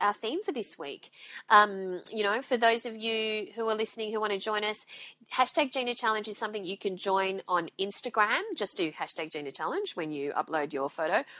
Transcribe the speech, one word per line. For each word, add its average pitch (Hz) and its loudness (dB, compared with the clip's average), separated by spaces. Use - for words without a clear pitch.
our 208 4
theme 285 -4
for - -4
this 247 -6
week? 139 -10
Um, 190 6
you 220 0
know, 208 2
for 262 0
those 226 4
of 226 -8
you 220 -2
who 226 0
are 220 2
listening 220 -4
who 220 -2
wanna 202 0
join 208 -2
us, 214 -4
hashtag 262 2
Gina 247 0
Challenge 220 0
is 208 -6
something 214 -4
you 196 -4
can 190 -2
join 190 2
on 175 2
Instagram. 220 2
Just 208 -2
do 165 0
hashtag 160 -6
Gina 147 -6
Challenge 262 -4
when 156 -2
you 143 -2
upload 151 0
your 139 0
photo, 170 2